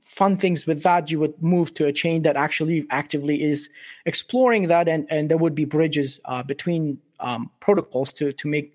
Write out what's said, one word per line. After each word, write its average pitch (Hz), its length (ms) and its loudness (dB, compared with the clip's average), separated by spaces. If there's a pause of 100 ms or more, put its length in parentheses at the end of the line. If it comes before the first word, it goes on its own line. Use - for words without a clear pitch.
fun 196 340 2
things 180 300 0
with 156 180 -2
that, 175 280 2
you 160 80 -2
would 151 220 -2
move 170 340 2
to 156 100 0
a 143 80 2
chain 165 300 0
that 151 120 4
actually 151 540 -2
actively 147 520 -2
is 151 280 -2 (360)
exploring 233 640 2
that. 170 200 4
And, 160 220 0
and 151 200 0
there 160 80 4
would 160 180 2
be 156 100 0
bridges, 147 600 0
uh, 127 180 -6
between, 147 560 -4 (200)
um, 120 400 -6
protocols 151 540 0
to, 143 200 -2
to - 140 -8
make, 147 280 -4